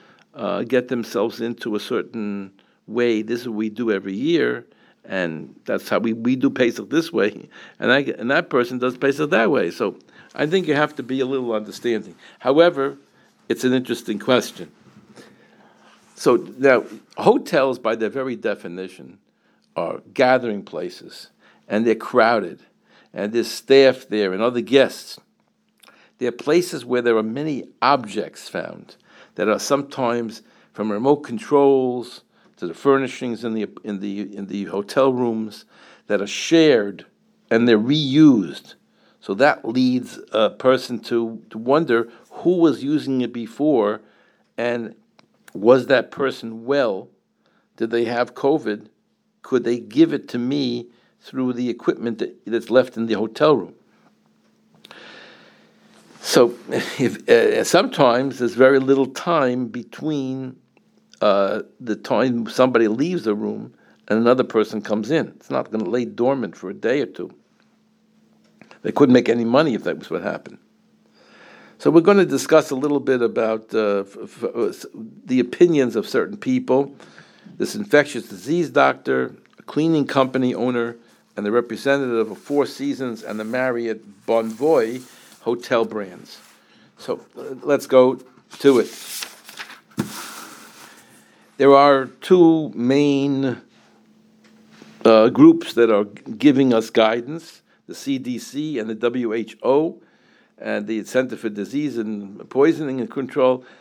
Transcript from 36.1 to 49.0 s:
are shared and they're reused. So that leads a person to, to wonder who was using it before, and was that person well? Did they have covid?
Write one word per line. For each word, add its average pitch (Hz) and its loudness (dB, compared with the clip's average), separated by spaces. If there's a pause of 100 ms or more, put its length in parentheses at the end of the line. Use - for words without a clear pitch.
are 101 -4
shared 127 2 (460)
and 117 4
they're 117 8
reused. 135 2 (440)
So - -8
that 131 2
leads 123 0 (140)
a 107 2
person 127 0
to, 113 -4
to - -16
wonder 123 0 (220)
who 175 -2
was 160 4
using 135 -2
it 123 -4
before, 117 0 (580)
and 120 -6 (580)
was 120 4
that 120 2
person 117 -8
well? 123 -2 (640)
Did 113 -4
they 117 0
have 120 -4
covid? 120 -2 (540)